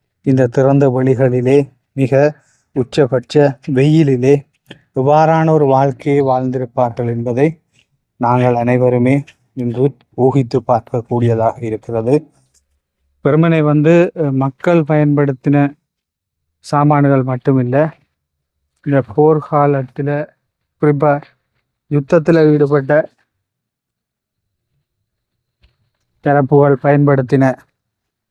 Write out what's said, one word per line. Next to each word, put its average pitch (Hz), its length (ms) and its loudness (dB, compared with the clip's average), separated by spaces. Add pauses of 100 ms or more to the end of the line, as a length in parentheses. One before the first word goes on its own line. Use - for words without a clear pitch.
(260)
இந்த 131 220 2
திறந்த 139 420 2
வெளிகளிலே, 127 680 0 (360)
மிக 135 200 -2 (640)
உச்சபட்ச 131 580 -2 (340)
வெயிலிலே 139 680 2 (640)
எவ்வாறான 156 560 2
ஒரு 151 140 2
வாழ்க்கையை 139 560 0
வாழ்ந்திருப்பார்கள் 127 880 -4
என்பதை 117 380 -4 (760)
நாங்கள் 123 360 0
அனைவருமே 123 600 0 (380)
இன்று 120 320 -4 (320)
ஊகித்து 131 400 0 (100)
பார்க்கக்கூடியதாக 117 960 -2
இருக்கிறது. 113 500 -6 (1120)
வெறுமனே 160 360 2
வந்து, 151 540 2
அஹ், 151 160 -4
மக்கள் 135 500 -2
பயன்படுத்தின 143 760 0 (1080)
சாமான்கள் 143 580 0
மட்டுமில்லை, 131 600 -2 (1000)
இந்த 139 220 0
போர்க்காலத்துல, 147 1000 -2 (720)
குறிப்பா 147 320 2 (800)
யுத்தத்துல 156 600 2
ஈடுபட்ட 143 400 0 (3250)
தரப்புகள் 143 560 2
பயன்படுத்தின 143 640 2 (840)